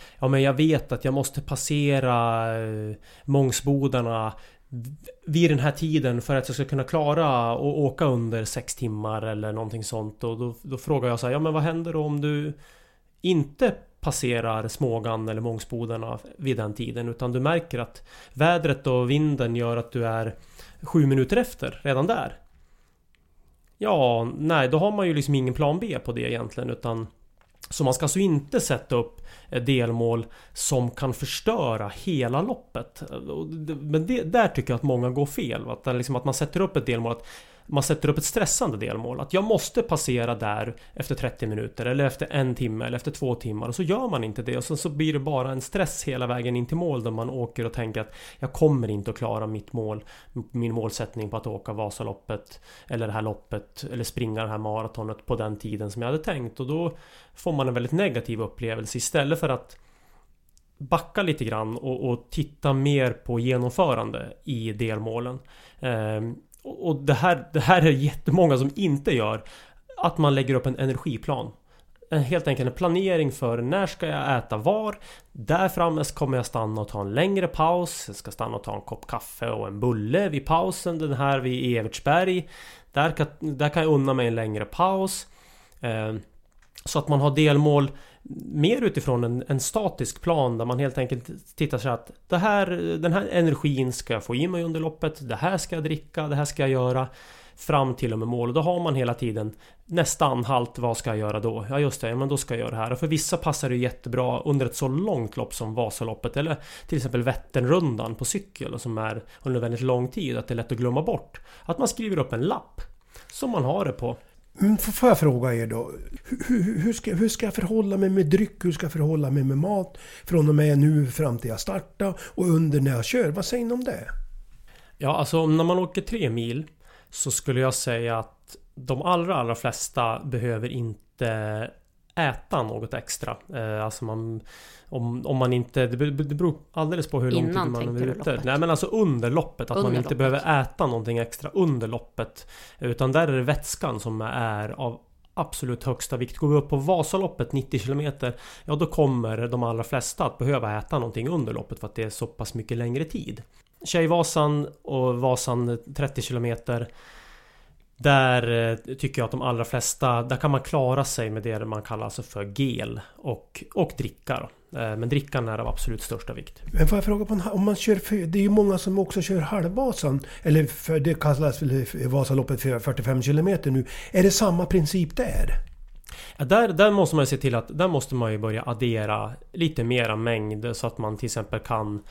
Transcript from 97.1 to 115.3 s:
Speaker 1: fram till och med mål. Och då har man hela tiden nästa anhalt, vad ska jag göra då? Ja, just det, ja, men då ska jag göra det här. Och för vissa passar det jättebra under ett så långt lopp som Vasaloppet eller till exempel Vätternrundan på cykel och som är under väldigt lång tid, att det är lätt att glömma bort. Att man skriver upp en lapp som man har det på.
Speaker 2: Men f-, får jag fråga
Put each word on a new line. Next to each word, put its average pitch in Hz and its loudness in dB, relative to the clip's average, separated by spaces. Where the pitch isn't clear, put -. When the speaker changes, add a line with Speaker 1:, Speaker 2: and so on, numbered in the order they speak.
Speaker 1:
fram 139 2
till 117 -2
och 107 -2
med 110 -2
mål. 120 0
Och 123 -4
då 156 2
har 175 0
man 165 0
hela 120 0
tiden 110 -4
nästa 165 2
anhalt, 123 0
vad 117 0
ska - -6
jag 107 -2
göra 104 -2
då? 110 -4
Ja, 139 0
just 143 0
det, 113 -2
ja, 117 -2
men 135 -2
då 143 0
ska - -4
jag 117 -2
göra 117 -4
det 113 -6
här. 113 -2
Och 123 -2
för 165 0
vissa 156 0
passar 147 -2
det 123 0
jättebra 123 -2
under 143 2
ett 117 -4
så 139 -2
långt 143 -2
lopp 117 -6
som 110 -6
Vasaloppet 117 -4
eller 156 -2
till 160 0
exempel 123 0
Vätternrundan 123 0
på 127 -6
cykel - -6
och 117 -8
som 113 -6
är 110 -4
under 127 0
väldigt 117 -2
lång 127 2
tid, 127 -4
att 120 -6
det 127 -4
är - -2
lätt 113 -6
att 117 -2
glömma 123 0
bort. - -4
Att 170 -4
man 262 2
skriver 208 -2
upp 127 0
en 117 -2
lapp - -4
som 269 -4
man 180 0
har 170 0
det 131 -2
på. 120 -6
Speaker 2:
Men 208 6
f-, 208 -2
får 247 6
jag 202 8
fråga 127 4